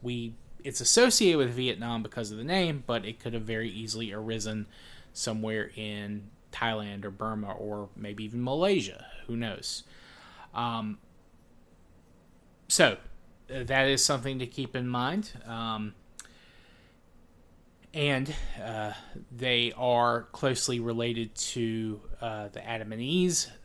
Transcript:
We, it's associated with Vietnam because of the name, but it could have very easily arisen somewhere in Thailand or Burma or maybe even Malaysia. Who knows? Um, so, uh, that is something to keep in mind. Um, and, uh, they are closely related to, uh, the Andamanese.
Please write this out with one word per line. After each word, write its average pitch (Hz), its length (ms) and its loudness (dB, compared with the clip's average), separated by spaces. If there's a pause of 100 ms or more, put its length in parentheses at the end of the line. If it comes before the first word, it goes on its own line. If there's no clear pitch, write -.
We, 120 320 -4 (300)
it's 131 160 -4
associated 180 580 8
with 127 120 4
Vietnam 117 520 -2
because 107 280 -6
of 107 80 -8
the 117 60 -8
name, 165 420 2
but 117 180 0
it 110 160 -8
could 117 140 -4
have 113 80 -2
very 110 280 -2
easily 110 420 -6
arisen 110 540 -4 (460)
somewhere 110 640 -2
in 104 540 -6 (220)
Thailand 104 520 -2
or 104 60 -6
Burma 104 420 -4
or 104 440 -6
maybe 107 280 -8
even 117 180 -4
Malaysia. 147 640 2 (200)
Who 117 100 -4
knows? 110 480 -6 (720)
Um, 113 440 -2 (1700)
so, 120 280 8 (580)
uh, 127 100 -6
that 135 240 4
is 135 160 4
something 131 340 0
to 127 80 -4
keep 127 280 -6
in 123 140 -2
mind. 131 420 0 (140)
Um, 113 500 -4 (2000)
and, 143 420 2 (280)
uh, 107 300 -4 (420)
they 120 420 2
are 120 460 4 (100)
closely 127 480 2
related 117 540 0
to, 113 640 -2 (200)
uh, 107 280 -6
the - 120 -12
Andamanese. 113 880 0 (160)